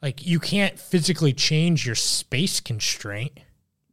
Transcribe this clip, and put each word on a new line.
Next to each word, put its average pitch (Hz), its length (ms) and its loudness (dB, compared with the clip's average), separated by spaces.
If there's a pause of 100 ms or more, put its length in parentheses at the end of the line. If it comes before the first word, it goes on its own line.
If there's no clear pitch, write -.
Like, 147 240 -6
you 170 140 2
can't 196 380 0
physically 160 560 2
change 156 520 2
your 113 100 -2
space - 640 -2
constraint. 107 800 -6 (540)